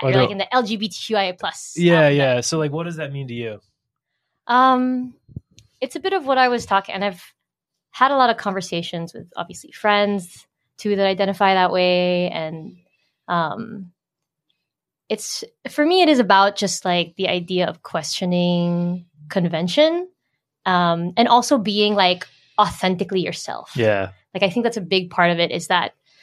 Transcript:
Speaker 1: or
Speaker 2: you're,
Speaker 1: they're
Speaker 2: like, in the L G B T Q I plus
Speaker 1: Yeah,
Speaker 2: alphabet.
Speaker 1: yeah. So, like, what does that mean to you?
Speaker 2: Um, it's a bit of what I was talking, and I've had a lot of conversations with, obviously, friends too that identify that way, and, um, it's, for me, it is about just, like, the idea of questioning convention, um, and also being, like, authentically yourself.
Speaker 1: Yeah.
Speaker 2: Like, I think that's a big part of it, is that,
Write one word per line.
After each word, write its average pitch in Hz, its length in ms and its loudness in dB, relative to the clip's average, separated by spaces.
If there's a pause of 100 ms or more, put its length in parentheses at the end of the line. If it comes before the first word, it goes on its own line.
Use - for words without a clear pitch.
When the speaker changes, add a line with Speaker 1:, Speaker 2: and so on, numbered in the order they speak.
Speaker 1:
or 131 60 2
Speaker 2:
you're, - 20 2
Speaker 1:
they're 131 100 4
Speaker 2:
like, - 80 2
in 101 80 -6
the 196 160 -4
L 254 80 4
G 220 140 -4
B 208 120 -6
T - 60 -10
Q - 220 -4
I 190 160 0
plus - 440 -10
Speaker 1:
Yeah, 170 180 6
Speaker 2:
alphabet. 151 200 6
Speaker 1:
yeah. 131 280 2
So, 160 160 -4
like, 151 120 -2
what 160 140 -6
does 170 140 -10
that 143 140 -8
mean 139 140 -8
to 120 80 -10
you? 113 240 -8 (880)
Speaker 2:
Um, 254 680 2 (640)
it's 269 160 -6
a 285 40 -10
bit 381 120 -2
of 339 140 -2
what 262 120 2
I 254 80 6
was 247 180 0
talking, 196 300 -2
and 190 100 -4
I've 185 200 -6 (640)
had 262 220 2
a 277 40 2
lot 247 140 4
of 226 60 -2
conversations 175 760 -6
with, 175 140 -16 (100)
obviously, - 360 -12
friends 202 760 -2 (320)
too 208 160 -2
that 196 120 0
identify 190 480 2
that 185 180 2
way, 180 580 2
and, 160 460 -10 (500)
um, 175 640 -6 (1160)
it's, - 340 -8 (260)
for 294 160 -2
me, 359 180 4
it 330 60 6
is 277 120 4
about 196 360 4
just, - 280 -4
like, 175 320 -2
the 190 120 -2
idea 180 380 -2
of - 160 -8
questioning 175 1200 -2 (220)
convention, 202 800 0 (580)
um, 175 500 0
and 233 100 4
also 247 320 4
being, 208 360 0
like, 180 320 2 (320)
authentically 185 640 0
yourself. - 540 -8
Speaker 1:
Yeah. 104 360 0 (240)
Speaker 2:
Like, 185 100 -2
I 190 60 0
think 240 120 -2
that's 233 140 -2
a 220 60 -4
big 180 280 -2
part 175 220 2
of 170 80 0
it, 170 100 0
is 170 180 -6
that, 175 260 0 (280)